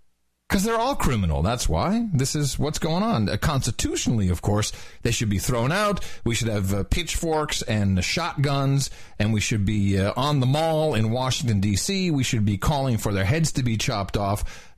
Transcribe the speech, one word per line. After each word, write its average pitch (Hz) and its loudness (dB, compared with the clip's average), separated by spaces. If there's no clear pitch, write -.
'Cause 196 2
they're 226 0
all 254 0
criminal. 90 2
That's 117 0
why. 170 0
This 135 0
is 147 -2
what's 143 -2
going 170 0
on. 131 0
Uh, 69 0
constitutionally, 131 0
of 87 0
course, 104 0
they 120 0
should 113 0
be 101 2
thrown 127 0
out. 202 0
We 117 0
should 113 -2
have, 101 0
uh, 98 0
pitchforks 160 -2
and 98 2
shotguns, 139 0
and 110 2
we 104 2
should 104 0
be, 98 2
uh, 98 0
on 143 0
the 127 2
mall 156 2
in 110 2
Washington, 123 0
D 101 2
C. 190 0
We 135 0
should 110 0
be 101 2
calling 135 0
for 104 -2
their 95 2
heads 156 2
to 139 -2
be 113 0
chopped 104 -2
off. 101 0